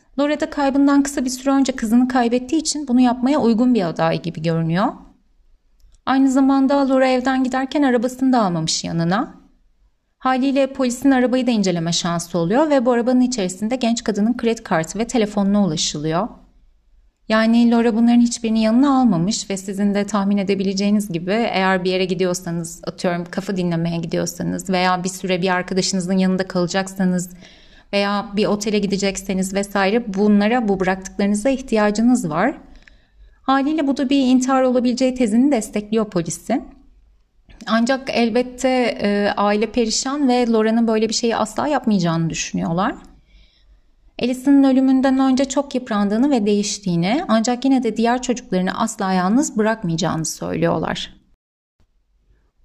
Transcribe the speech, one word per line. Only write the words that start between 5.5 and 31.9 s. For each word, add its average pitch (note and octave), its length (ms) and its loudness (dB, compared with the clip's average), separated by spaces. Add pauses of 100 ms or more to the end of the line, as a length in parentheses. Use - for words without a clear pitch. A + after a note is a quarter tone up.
Aynı C4+ 240 2
zamanda C4+ 580 4
Laura C4 200 4
evden C4 360 0
giderken C4 380 -2
arabasını B3+ 500 2
da A#3 100 4
almamış E3+ 420 -2
yanına. F3 500 -2 (840)
Haliyle C4 480 0
polisin C4+ 440 0
arabayı B3+ 360 2
da B3 40 0
inceleme F3 420 0
şansı E3+ 460 -4
oluyor A#3 320 2
ve C4 160 2
bu B3+ 60 2
arabanın B3 280 2
içerisinde A3 560 -2
genç A#3 280 -2
kadının G#3+ 320 0
kredi A3+ 260 -2
kartı E3 360 -2
ve A3+ 80 -2
telefonuna G#3 580 0
ulaşılıyor. D#3+ 640 -2 (1000)
Yani A3+ 420 4
Laura A#3 260 2
bunların A#3 240 4
hiçbirini A3+ 420 0
yanına C4 380 4
almamış G3+ 500 0
ve G3 60 -4
sizin G3 380 -2
de G3+ 120 0
tahmin G3+ 300 0
edebileceğiniz G3 760 0
gibi F3 200 -4
eğer F#3+ 520 0
bir F#3 60 0
yere F#3 140 0
gidiyorsanız, F3+ 840 -4
atıyorum F3 440 -4
kafa F#3+ 260 -6
dinlemeye E3+ 420 -2
gidiyorsanız F3 720 -6
veya F#3 340 0
bir F#3 40 -4
süre F#3 340 -4
bir F#3+ 60 0
arkadaşınızın F#3 720 -2
yanında F#3 300 0
kalacaksanız F#3 840 -2 (640)
veya G3+ 340 -2 (100)
bir G3 100 2
otele G#3 320 -2
gidecekseniz F#3+ 760 -4
vesaire G3+ 600 -2
bunlara, G#3 540 2
bu F#3+ 120 0
bıraktıklarınıza G3+ 720 -2
ihtiyacınız A3 800 0